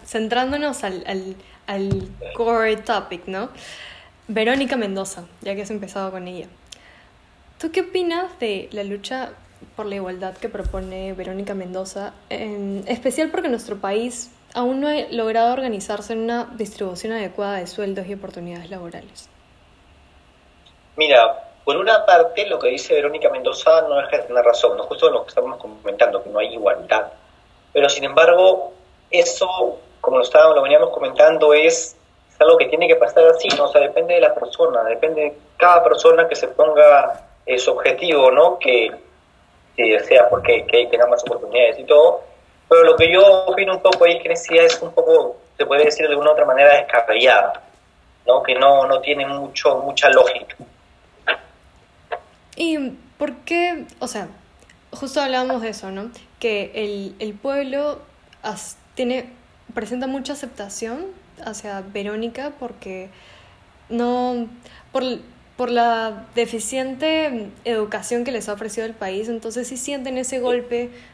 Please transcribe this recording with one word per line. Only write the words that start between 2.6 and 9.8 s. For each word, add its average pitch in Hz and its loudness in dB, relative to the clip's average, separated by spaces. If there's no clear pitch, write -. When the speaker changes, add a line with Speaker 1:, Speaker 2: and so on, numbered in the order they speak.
Speaker 1:
topic, 202 -8
¿no? 196 -10
Verónica 240 -2
Mendoza, 190 -8
ya 202 -8
que 208 -10
has 202 -12
empezado 196 -10
con 180 -14
ella. 180 -14
¿Tú 320 -8
qué 370 -4
opinas 359 -6
de 202 -8
la 202 -10
lucha 202 -12
por 214 -12